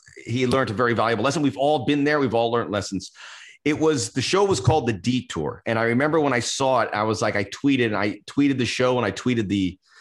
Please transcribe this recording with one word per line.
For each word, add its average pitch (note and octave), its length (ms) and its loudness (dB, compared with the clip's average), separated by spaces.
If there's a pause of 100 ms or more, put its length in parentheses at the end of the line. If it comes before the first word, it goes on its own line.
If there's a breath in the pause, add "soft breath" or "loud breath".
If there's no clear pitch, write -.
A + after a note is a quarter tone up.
(240)
he B2+ 220 -2
learned B2+ 240 0
a A2 40 -6
very A#2 200 0
valuable A2+ 300 0
lesson. C#3 180 0
We've C#3+ 160 0
all C#3 280 0
been C#3+ 180 0
there. D3 160 2
We've A#2+ 160 0
all A#2 160 0
learned A2+ 180 -2
lessons. G2 420 -4 (540 loud breath)
It D3 140 0
was, D3 320 2
the C3 100 -2
show F#3+ 220 2
was G3 160 2
called D#3 280 2
The A#2+ 40 0
Detour. F2+ 720 -4
And A2+ 140 0
I A2+ 40 2
remember C#3 360 2
when C#3+ 140 2
I A#2+ 80 2
saw C3 400 0
it, G#2+ 100 0
I G#2 120 -2
was G#2+ 180 0
like, G#2+ 160 0
I G2+ 80 0
tweeted, C3+ 400 0
and G#2+ 100 -2
I G2+ 320 -2
tweeted C#3+ 300 2
the A#2+ 80 0
show B2+ 320 0
and A#2 80 0
I G2 80 0
tweeted A2+ 340 -2
the, F#2 320 -2 (220 loud breath)